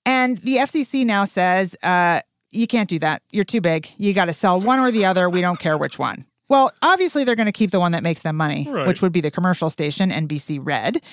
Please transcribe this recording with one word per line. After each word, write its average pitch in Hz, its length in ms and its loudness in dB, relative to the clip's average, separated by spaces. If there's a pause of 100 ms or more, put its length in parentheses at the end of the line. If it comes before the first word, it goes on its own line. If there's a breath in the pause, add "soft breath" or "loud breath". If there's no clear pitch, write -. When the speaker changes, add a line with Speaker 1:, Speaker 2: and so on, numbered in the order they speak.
Speaker 1:
And 254 320 2
the 254 180 0
F 277 140 0
C 302 120 -2
C 262 220 -2
now 202 200 2
says, 185 580 0
uh, 175 380 2 (300)
"You 226 140 -2
can't 226 240 0
do 170 80 -2
that. 156 320 -2
You're 202 140 0
too 226 180 -2
big. 160 360 0
You 202 180 0
gotta 180 180 0
sell 185 260 2
one 247 200 2
or 254 100 4
the 220 160 2
other. 185 240 2
We 180 120 0
don't 180 180 -2
care 156 180 0
which 147 220 -6
one." 127 260 -6 (240)
Well, 269 220 4 (100)
obviously, 349 420 2
they're 247 120 2
gonna 214 160 0
keep 196 200 0
the 196 80 2
one 175 140 2
that 160 100 -4
makes 165 180 -4
them 156 140 -4
money, 147 340 -2
Speaker 2:
Right. 185 160 -2
Speaker 1:
which 180 160 0
would 185 100 2
be 165 100 0
the 147 100 -2
commercial 175 380 -2
station, 156 420 -2
N 156 160 -4
B 151 100 -6
C 143 220 -8
Red. 139 420 -2 (120 loud breath)